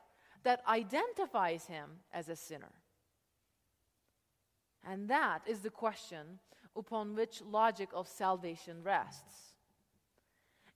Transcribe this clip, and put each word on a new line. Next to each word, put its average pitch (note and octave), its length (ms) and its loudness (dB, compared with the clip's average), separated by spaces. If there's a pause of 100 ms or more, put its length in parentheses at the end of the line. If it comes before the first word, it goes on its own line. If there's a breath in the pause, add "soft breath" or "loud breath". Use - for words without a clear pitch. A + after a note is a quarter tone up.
(420 soft breath)
that B3 240 4
identifies A3+ 1000 2
him D3+ 240 -8 (220)
as D#3+ 160 -6
a E3 80 -6
sinner? - 360 -12 (2000)
And G3 240 -6
that B3 380 4
is G#3+ 140 0
the G#3+ 100 -4
question F3+ 680 -6 (340 loud breath)
upon G#3+ 400 -4
which A3 280 0
logic G#3+ 520 4
of F3+ 140 -4
salvation F3 720 -2
rests. - 720 -2 (1200 soft breath)